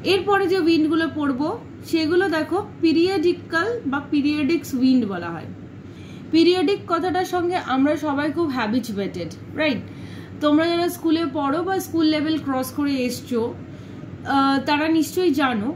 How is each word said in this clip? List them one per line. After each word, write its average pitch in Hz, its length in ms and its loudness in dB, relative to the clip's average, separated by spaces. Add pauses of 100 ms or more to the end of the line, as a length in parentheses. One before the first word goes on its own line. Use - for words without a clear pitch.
এরপরে 392 440 4
যে 381 120 2
উইন্ডগুলো 320 560 4
পড়বো, 294 440 -2 (260)
সেগুলো 330 440 2
দেখো 330 380 -2 (140)
periodical 349 1040 2
বা 269 120 -2 (120)
পিরিয়ডিক্স 294 640 0
উইন্ড 254 320 4
বলা 175 240 -6
হয়। 165 160 -10 (880)
Periodic 349 560 4
কথাটার 359 380 0
সঙ্গে 349 300 0
আমরা 277 420 2
সবাই 294 340 -2
খুব 330 180 0
habituated, 214 760 -2 (280)
right? 294 220 0 (640)
তোমরা 302 260 4
যারা 339 220 2
স্কুলে 330 440 0
পড়ো 294 300 0
বা 381 160 0
স্কুল 330 260 0
লেভেল 311 320 2
ক্রস 262 340 -2
করে 285 220 0
এসছো, 240 600 -2 (720)
আহ, 269 400 2
তারা 302 220 2
নিশ্চয়ই 330 440 2
জানো 262 440 0